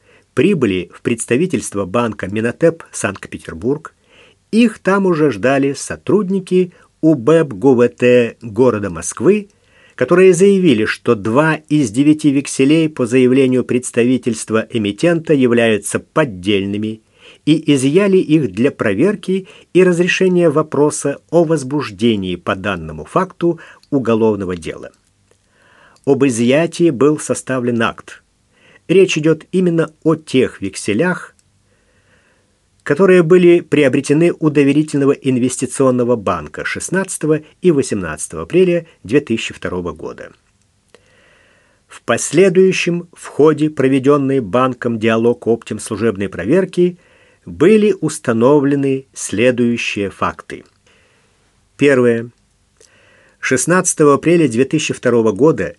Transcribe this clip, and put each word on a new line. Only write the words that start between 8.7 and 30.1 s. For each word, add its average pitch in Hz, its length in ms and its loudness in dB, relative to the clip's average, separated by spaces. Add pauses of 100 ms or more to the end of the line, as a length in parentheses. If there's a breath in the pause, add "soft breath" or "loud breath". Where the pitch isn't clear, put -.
Москвы, 156 600 -2 (460 soft breath)
которые 180 360 4
заявили, 175 540 2
что - 280 -2
два 123 420 0
из 147 340 -2
девяти 147 400 2
векселей 143 580 0
по 131 180 -4
заявлению 127 580 2
представительства 120 1080 -2
эмитента 156 640 0
являются 117 640 2
поддельными, 104 1040 -4 (420 soft breath)
и 151 300 2
изъяли 165 420 2
их 151 360 0
для 117 180 0
проверки 185 800 -4 (260 loud breath)
и 180 80 6
разрешения 175 640 2
вопроса 147 720 -2 (100)
о 170 140 4
возбуждении 117 920 -2
по 101 180 -4
данному 82 500 -8
факту 170 560 -4 (300 loud breath)
уголовного 107 640 0
дела. 80 340 -14 (1160 soft breath)
Об 135 180 2
изъятии 143 640 0
был 139 280 2
составлен 120 640 -4
акт. - 400 -6 (640 soft breath)
Речь 180 280 4
идет 156 360 0
именно 170 400 0 (100)
о 160 140 0